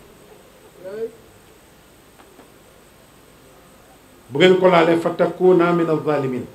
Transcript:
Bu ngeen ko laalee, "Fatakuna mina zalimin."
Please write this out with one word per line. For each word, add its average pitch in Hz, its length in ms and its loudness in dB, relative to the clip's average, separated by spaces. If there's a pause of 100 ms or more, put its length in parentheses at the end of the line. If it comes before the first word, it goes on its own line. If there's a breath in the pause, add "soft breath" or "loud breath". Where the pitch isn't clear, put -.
(4000)
Bu 127 80 -10
ngeen 180 200 6
ko 185 100 2
laalee, 165 300 2
"Fatakuna 170 760 0
mina 165 220 -2 (100)
zalimin." 135 400 -4 (100)